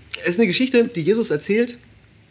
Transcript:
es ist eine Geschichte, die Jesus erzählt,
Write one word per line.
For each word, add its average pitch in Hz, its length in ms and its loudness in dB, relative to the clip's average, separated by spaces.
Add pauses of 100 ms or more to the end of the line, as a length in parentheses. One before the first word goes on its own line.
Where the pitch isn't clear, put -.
(220)
es 165 80 -2
ist 175 100 0
eine 226 80 4
Geschichte, 240 400 2
die - 140 -6
Jesus 214 280 0
erzählt, 220 480 -2 (540)